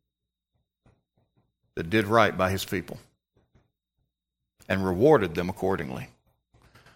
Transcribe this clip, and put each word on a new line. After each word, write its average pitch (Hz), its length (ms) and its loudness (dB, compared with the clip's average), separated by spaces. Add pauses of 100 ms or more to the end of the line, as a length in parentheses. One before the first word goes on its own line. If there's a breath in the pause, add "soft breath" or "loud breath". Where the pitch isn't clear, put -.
(1800)
that 82 140 -8
did 104 180 2
right 104 300 4
by 92 140 2
his 95 140 -6
people - 340 -8 (1700)
and 95 180 -2
rewarded 95 500 2
them 90 140 -2
accordingly. 87 600 -6 (880 soft breath)